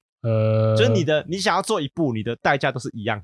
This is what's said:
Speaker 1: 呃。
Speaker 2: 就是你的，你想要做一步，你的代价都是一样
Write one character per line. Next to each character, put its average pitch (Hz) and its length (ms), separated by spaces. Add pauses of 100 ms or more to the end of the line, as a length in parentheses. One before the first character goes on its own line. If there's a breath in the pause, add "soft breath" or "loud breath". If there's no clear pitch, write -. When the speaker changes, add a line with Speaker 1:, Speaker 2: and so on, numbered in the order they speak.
(220)
Speaker 1:
呃。 110 560
Speaker 2:
就 - 80
是 - 40
你 180 140
的， 151 240
你 170 100
想 196 160
要 185 80
做 190 200
一 139 80
步， 147 240
你 110 100
的 117 140
代 147 200
价 139 140
都 127 80
是 127 140
一 110 100
样 107 200